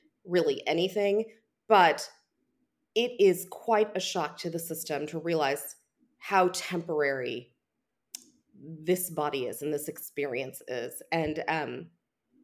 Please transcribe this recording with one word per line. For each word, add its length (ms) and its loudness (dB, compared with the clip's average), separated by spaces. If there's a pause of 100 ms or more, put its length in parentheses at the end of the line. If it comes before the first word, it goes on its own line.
(240)
really 420 2
anything, 600 2 (420)
but 420 6 (880)
it 240 2
is 320 6
quite 440 2
a 40 0
shock 380 -4
to 120 -6
the 80 -4
system 500 -6
to 120 -8
realize 560 0 (420)
how 360 4
temporary 960 -4 (1120)
this 460 -2
body 360 -2
is 160 -6
and 120 -2
this 160 -4
experience 800 -6
is. 420 -8
And, 360 -2
um, 400 -4 (560)